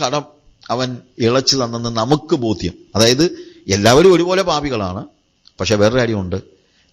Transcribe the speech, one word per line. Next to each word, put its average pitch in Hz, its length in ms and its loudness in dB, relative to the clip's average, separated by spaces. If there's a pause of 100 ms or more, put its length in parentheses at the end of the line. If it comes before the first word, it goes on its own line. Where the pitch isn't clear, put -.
കടം 143 180 -4 (460)
അവൻ 123 280 -4 (200)
ഇളച്ചു 131 460 0
തന്നെന്ന് 117 240 -6
നമുക്ക് 127 480 -2
ബോധ്യം. 104 360 -4 (240)
അതായത്, 123 280 2 (440)
എല്ലാവരും 120 460 6
ഒരുപോലെ 180 280 0
പാപികളാണ്. 131 640 -4 (540)
പക്ഷെ 101 140 0
വേറൊരു 107 240 2
കാര്യമുണ്ട്, 101 380 -2 (560)